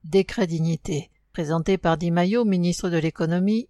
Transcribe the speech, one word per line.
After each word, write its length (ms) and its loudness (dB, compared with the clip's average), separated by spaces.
décret 440 0
dignité. 600 -4
Présenté 440 0
par 200 0
Di 140 -2
Maio, 340 2
ministre 440 0
de 80 0
l'économie, 720 0